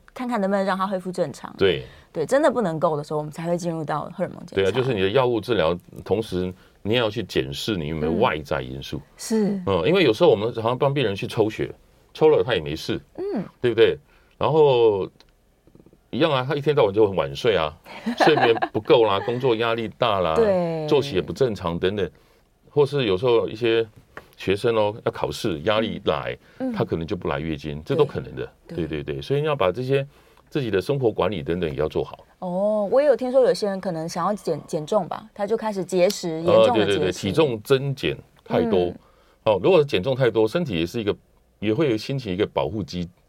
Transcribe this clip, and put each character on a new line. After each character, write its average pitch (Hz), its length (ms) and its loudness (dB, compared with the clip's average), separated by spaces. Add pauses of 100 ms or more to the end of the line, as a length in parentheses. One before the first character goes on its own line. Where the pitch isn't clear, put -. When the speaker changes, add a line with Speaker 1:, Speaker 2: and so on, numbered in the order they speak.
(140)
Speaker 1:
看 254 140 -8
看 240 140 -2
能 190 80 0
不 202 60 0
能 190 100 0
让 190 120 0
它 190 80 -2
恢 196 140 -4
复 185 100 -8
正 170 220 -4
常。 - 260 -16
Speaker 2:
对。 80 280 2 (260)
Speaker 1:
对， 156 140 -4
真 269 160 2
的 302 100 4
不 247 100 -2
能 160 160 -2
够 156 200 0
的 151 60 -6
时 160 100 -8
候， 151 60 -2
我 151 40 -4
们 151 80 -10
才 165 160 -8
会 175 100 0
进 170 140 -4
入 160 140 -6
到 151 280 -6
荷 185 100 -6
尔 160 60 -4
蒙 - 160 -14
检 - 20 -16
查。 - 80 -18
Speaker 2:
对 98 100 2
啊， 95 60 2
就 123 120 0
是 131 100 -2
你 95 80 -2
的 95 80 2
药 127 160 2
物 120 140 0
治 117 160 -2
疗， 87 220 2 (280)
同 107 180 -6
时 92 300 -4 (280)
你 104 120 -2
也 127 60 2
要 110 100 0
去 110 140 -6
检 69 300 -4
视 104 220 -4
你 76 120 -4
有 80 100 -4
没 76 80 -2
有 80 80 0
外 104 260 0
在 71 220 -4
因 65 200 -10
素。 - 140 -10
Speaker 1:
嗯。 67 60 -10 (160)
是。 202 480 -2
Speaker 2:
嗯， 190 200 2
因 156 80 2
为 196 100 4
有 113 100 4
时 170 100 0
候 165 60 8
我 113 60 6
们 110 180 -2
常 90 100 -4
常 120 140 0
帮 139 160 0
病 143 100 0
人 101 100 0
去 104 140 -6
抽 110 220 0
血， - 200 -6 (440)
抽 156 160 4
了 123 120 6
他 113 140 0
也 85 60 0
没 73 120 -6
事， 90 240 -4 (200)
Speaker 1:
嗯。 349 260 -6 (160)
Speaker 2:
对 123 100 0
不 110 60 0
对？ 101 240 4 (380)
然 107 120 0
后 120 560 4 (1040)
一 113 100 -6
样 160 120 2
啊， 127 160 0
他 156 80 -2
一 143 60 -4
天 151 120 2
到 135 120 6
晚 98 80 0
就 107 120 6
很 98 120 0
晚 71 180 -2
睡 104 220 2
啊， 78 200 -2 (180)
Speaker 1:
<laughs> 233 240 -6
Speaker 2:
睡 156 180 6
眠 - 180 4 (160)
不 110 80 -4
够 120 240 4
啦， 98 220 2
工 123 120 -4
作 123 200 2
压 117 180 0
力 110 220 -4
大 104 240 2
啦， 80 140 2
Speaker 1:
对。 175 520 0
Speaker 2:
作 147 140 4
息 139 140 -8
也 87 60 0
不 78 120 -10
正 117 200 0
常 87 240 -4
等 92 200 -2
等， 92 120 -2 (600)
或 147 160 2
是 139 200 -2
有 92 120 2
时 127 80 -4
候 113 200 4
一 69 80 -8
些 113 320 2 (520)
学 95 180 -2
生 117 180 0
哦， 107 300 0
要 117 80 -2
考 - 180 -4
试， 92 340 -4
压 107 180 0
力 95 240 -6
来， 65 320 -2 (220)
Speaker 1:
嗯。 262 120 -4
Speaker 2:
他 160 140 -2
可 92 100 -4
能 82 100 -4
就 101 80 -6
不 90 140 -6
来 73 140 -2
月 80 160 -4
经， 76 260 -10
这 139 100 -4
都 147 120 4
可 - 160 -4
能 65 120 -14
的。 64 160 -8 (160)
Speaker 1:
对。 165 120 -12
Speaker 2:
对， 80 100 -4
对， 76 160 -6
对， 71 180 -6
所 135 140 -4
以 143 60 0
你 156 40 -4
要 151 80 0
把 95 160 2
这 113 140 -4
些 139 220 0 (440)
自 147 120 -4
己 117 80 -4
的 95 120 2
生 139 180 -2
活 117 120 2
管 90 200 0
理 87 100 -6
等 85 180 -4
等 82 100 -2
也 67 80 -6
要 76 100 0
做 78 160 -4
好。 - 220 -14 (140)
Speaker 1:
哦， 202 520 -2
我 262 100 4
也 302 60 2
有 254 80 6
听 254 160 -4
说 262 100 6
有 202 120 6
些 202 140 -2
人 190 120 -4
可 185 120 -4
能 160 160 -6
想 170 180 -4
要 208 80 0
减， 160 340 -4
减 151 180 -4
重 - 220 0
吧， - 260 -10
他 202 140 -6
就 226 80 0
开 220 160 -4
始 190 120 -6
节 185 260 4
食， 165 320 -4
严 170 40 -6
重 202 320 6
的 208 80 4
节 202 60 0
食。 98 60 2
Speaker 2:
呃， - 0 -
对， - 0 -
对， - 80 0
对， 185 60 0
体 101 200 -4
重 131 300 2
增 135 340 0
减 73 220 -4 (260)
太 - 200 0
多。 90 240 2
Speaker 1:
嗯。 87 120 -8 (460)
Speaker 2:
哦， 101 180 4
如 165 80 6
果 165 120 6
减 98 200 0
重 131 100 -2
太 123 160 2
多， 110 180 4
身 175 160 -2
体 107 140 -2
也 80 80 2
是 101 140 -6
一 107 40 -4
个， 98 120 0 (440)
也 107 140 0
会 123 240 2
兴 135 220 -6
起 107 120 -6
一 90 40 -2
个 98 100 0
保 69 220 -2
护 98 160 -6
机， 87 260 -6 (200)